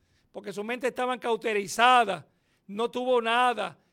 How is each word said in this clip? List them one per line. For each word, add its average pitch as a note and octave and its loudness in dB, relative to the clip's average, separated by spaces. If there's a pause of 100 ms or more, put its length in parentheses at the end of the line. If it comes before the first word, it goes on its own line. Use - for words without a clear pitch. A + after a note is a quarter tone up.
(340)
porque G3 -12
su F#3+ -10
mente A#3+ -6
estaba B3 -4
cauterizada, A3 2 (400)
no A3 -4
tuvo B3 0
nada, A3+ 0 (160)